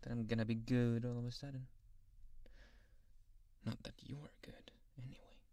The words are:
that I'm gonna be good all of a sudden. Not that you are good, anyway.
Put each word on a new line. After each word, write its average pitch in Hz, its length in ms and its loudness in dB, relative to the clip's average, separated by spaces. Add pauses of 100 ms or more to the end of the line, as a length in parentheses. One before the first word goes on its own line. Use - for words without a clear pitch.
that 123 100 -2
I'm 117 140 2
gonna 113 180 6
be 113 100 4
good 117 500 6
all 120 140 0
of 120 60 -2
a 123 80 -2
sudden. 131 340 -6 (2000)
Not - 180 -4
that - 200 -10
you 135 140 -8
are 147 160 -12 (100)
good, - 280 -16 (280)
anyway. 131 200 -10 (340)